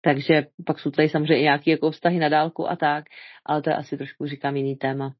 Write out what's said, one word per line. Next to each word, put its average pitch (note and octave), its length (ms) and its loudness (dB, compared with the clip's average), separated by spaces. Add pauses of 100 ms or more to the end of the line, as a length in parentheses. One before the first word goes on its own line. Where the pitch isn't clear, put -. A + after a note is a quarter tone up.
Takže D3 440 2 (200)
pak D3+ 140 -4
jsou D3 120 -4
tady D#3 180 2
samozřejmě D3+ 280 2
i C3+ 60 2
nějaký C#3+ 260 2
jako D#3 220 2
vztahy F3 280 0
na D3+ 100 2
dálku D#3 400 0
a F3 60 -2
tak, D3+ 300 -2 (400)
ale D3+ 160 -2
to D#3+ 80 -2
je D3+ 60 2
asi - 220 -8
trošku, C#3+ 280 -10
říkám, C#3+ 300 -6
jiný C3+ 200 -2
téma. C3+ 440 -4